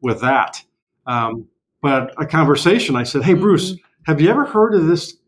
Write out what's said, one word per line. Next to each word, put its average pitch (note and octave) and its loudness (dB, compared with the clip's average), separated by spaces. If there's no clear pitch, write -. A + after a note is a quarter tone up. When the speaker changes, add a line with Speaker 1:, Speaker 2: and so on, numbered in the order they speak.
Speaker 1:
with A2+ -4
that. B2+ -2
Um, A#2 -6
but C3 -2
a D3+ -6
conversation, D#3+ 2
I B2 -2
said, B2+ -4
"Hey, F#3 4
Bruce, F#3+ 2
Speaker 2:
Mm-hmm. - -12
Speaker 1:
have C#3+ 0
you E3 4
ever C4+ 2
heard G#3+ 0
of E3+ 2
this E3+ -2